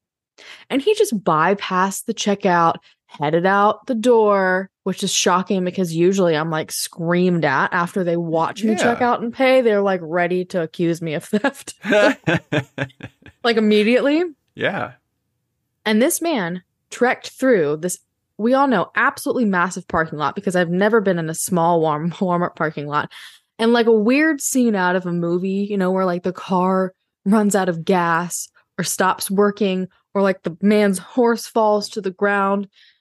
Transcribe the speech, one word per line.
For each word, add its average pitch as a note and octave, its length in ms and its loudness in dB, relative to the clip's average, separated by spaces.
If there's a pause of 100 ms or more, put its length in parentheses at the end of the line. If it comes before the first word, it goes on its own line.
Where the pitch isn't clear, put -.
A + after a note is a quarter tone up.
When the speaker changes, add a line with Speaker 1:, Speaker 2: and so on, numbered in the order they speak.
(720)
Speaker 1:
And C4+ 100 0
he G#4+ 140 2
just F#4 280 0
bypassed F#3 840 0
the A3 80 -6
checkout, F3+ 600 0 (300)
headed E3 380 -2
out G3+ 420 2
the C4 80 -2
door, G3+ 760 2 (140)
which F#3 180 -4
is F#3+ 100 -4
shocking F#3 540 0
because F3+ 280 -4
usually F3 400 2
I'm, D#3 160 -2
like, D#3 220 -4
screamed F3 720 0
at D3 300 0
after F3+ 300 -2
they E3+ 120 0
watch E3 480 -2
me G#3+ 80 2
Speaker 2:
Yeah. - 60 0
Speaker 1:
check D3 240 0
out A#3+ 180 0
and A#3 140 -6
pay. C4 260 4
They're, G#3 220 2
like, F#3+ 200 0
ready F3 440 -2
to F3+ 160 -4
accuse E3+ 400 -2
me D#3+ 100 -6
of D3+ 120 -6
theft. - 500 -4 (100)
<laughs> - 0 -
Speaker 2:
<laughs> G#3 720 2 (880)
Speaker 1:
Like, A#3 160 0
immediately. A3 640 4 (320)
Speaker 2:
Yeah. C3 380 -4 (960)
Speaker 1:
And G#3+ 140 2
this D#4 220 0
man F#3 400 -4 (280)
trekked - 400 -2
through E3 480 0
this, F3 200 -8 (400)
we A#3 160 0
all C#4 120 2
know, G#3 300 0
absolutely C4 480 -2
massive F#3 440 -2
parking D#3+ 300 -2
lot, E3 160 -2
because F#3 220 -4
I've E3+ 140 0
never G#3 300 2
been F#3+ 180 0
in D#3+ 120 -6
a E3 40 -8
small E3+ 460 0
Walm-, D#3 300 -2
<laughs> - 20 -4
Walmart F3 440 -2
parking D3+ 300 -4
lot. D3 240 -4 (480)
And, A3+ 140 2
like, A#3 140 2
a A3+ 60 6
weird C4+ 480 2
scene A#3+ 340 0
out F3+ 220 0
of F3+ 100 -4
a F3 60 -4
movie, F3+ 580 -2
you G#3 80 -4
know, F#3 140 0
where, F#3+ 120 0
like, F3+ 200 -2
the F3+ 80 -2
car F#3 600 0 (320)
runs G#3 300 2
out F#3+ 140 0
of E3 160 -4
gas F3 640 -2 (300)
or F#3 60 -4
stops - 460 -2
working, G3 560 0 (280)
or, G3 80 0
like, F#3+ 200 0
the E3 180 -8
man's G3+ 380 2
horse A#3 480 -2
falls G#3 440 0
to A3 100 -10
the F#3+ 100 -6
ground. G3+ 560 0 (340)